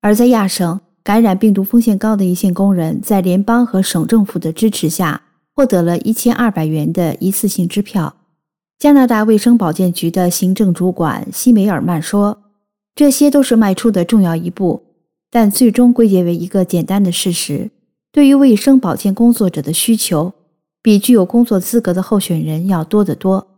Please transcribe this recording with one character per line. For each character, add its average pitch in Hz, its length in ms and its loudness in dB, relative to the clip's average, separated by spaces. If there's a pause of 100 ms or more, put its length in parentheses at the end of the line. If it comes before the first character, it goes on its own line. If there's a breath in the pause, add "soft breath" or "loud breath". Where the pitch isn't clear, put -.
而 208 120 2
在 233 120 2
亚 226 200 2
省， 180 360 -4 (220)
感 214 180 0
染 196 160 2
病 214 160 2
毒 190 100 0
风 240 160 2
险 226 200 0
高 220 160 -2
的 196 100 -2
一 180 80 0
线 185 180 -2
工 196 220 0
人 165 260 -2
在 196 220 0
联 185 220 0
邦 233 200 2
和 196 160 -2
省 190 280 -2
政 220 180 2
府 - 140 -10
的 160 120 -6
支 220 200 -2
持 160 180 -4
下， 160 320 -4 (320)
获 285 100 0
得 190 200 0
了 170 160 -2
一 - 120 -4
千 233 220 0
二 233 160 0
百 160 160 -4
元 156 260 -4
的 170 280 -2
一 190 100 -2
次 196 180 -4
性 180 200 -2
支 202 160 -4
票。 175 320 -6 (640)
加 294 120 2
拿 269 140 6
大 220 180 0
卫 220 140 2
生 240 180 2
保 190 160 0
健 180 220 -2
局 170 160 -4
的 180 220 -2
行 185 240 -2
政 190 180 0
主 180 180 -2
管 - 400 -6
西 - 220 2
梅 208 160 2
尔 165 100 -2
曼 165 220 -4
说， 202 380 -2 (560)
这 285 160 4
些 294 180 2
都 277 140 2
是 254 120 0
迈 208 200 2
出 226 160 0
的 190 120 0
重 214 160 0
要 170 160 0
一 170 140 -6
步， 180 320 -4 (480)
但 220 220 2
最 240 200 2
终 240 220 4
归 233 160 4
结 185 140 2
为 170 120 -2
一 170 120 -8
个 190 180 -2
简 175 180 -2
单 202 200 -2
的 180 80 0
事 175 200 -4
实。 - 380 -6 (420)
对 285 160 4
于 277 60 4
卫 269 220 4
生 269 240 4
保 175 160 -2
健 196 180 -2
工 233 180 2
作 226 160 0
者 156 140 -6
的 143 100 -8
需 226 240 0
求， 175 380 -4 (480)
比 208 160 4
具 226 160 2
有 202 100 6
工 233 220 2
作 196 140 0
资 233 200 -2
格 185 140 -2
的 185 80 -2
候 202 180 -2
选 165 240 -4
人 156 220 -4
要 180 180 0
多 208 220 0
得 160 80 -4
多。 190 320 -2 (120)